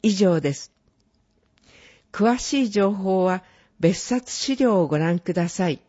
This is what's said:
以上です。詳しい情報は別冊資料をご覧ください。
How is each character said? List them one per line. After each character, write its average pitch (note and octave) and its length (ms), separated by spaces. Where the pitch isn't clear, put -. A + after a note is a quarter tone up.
以 G#3+ 100
上 F#3 280
で C#3+ 120
す。 - 180
詳 A#3 240
し C#4 280
い A#3 40
情 G3+ 240
報 F#3+ 320
は F#3 180
別 E3+ 180
冊 - 360
資 - 220
料 A3+ 260
を D#3+ 40
ご D3 120
覧 E3+ 200
く F3+ 140
だ E3+ 160
さ F3+ 220
い。 C3+ 180